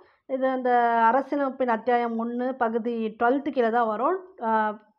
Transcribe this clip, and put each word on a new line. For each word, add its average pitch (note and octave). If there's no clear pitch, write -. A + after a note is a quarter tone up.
இது C4
அந்த B3
அரசியலமைப்பின் C4
அத்தியாயம் A#3
ஒண்ணு, A#3+
பகுதி A#3
ட்வெல்த் B3
கீழே A#3+
தான் A#3
வரும். C4+
ஆ, A3